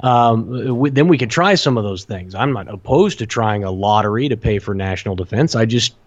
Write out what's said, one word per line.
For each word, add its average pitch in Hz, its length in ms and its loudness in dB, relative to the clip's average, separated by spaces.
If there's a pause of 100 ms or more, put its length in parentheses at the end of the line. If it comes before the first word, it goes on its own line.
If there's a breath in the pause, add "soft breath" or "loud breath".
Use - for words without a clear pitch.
um, 120 500 2 (160)
w-, 131 260 0
then 139 160 4
we 156 100 4
can 120 100 -2
try 185 260 2
some 139 220 2
of 107 80 0
those 95 200 -6
things. 92 300 -10
I'm 127 180 0
not 101 160 -6
opposed 143 500 0
to 110 80 -4
trying 107 380 0
a 95 60 -4
lottery 104 600 0
to 113 80 0
pay 107 200 0
for 101 160 -6
national 95 420 -4
defense. 107 380 -2
I 113 120 2
just 117 280 -2 (120)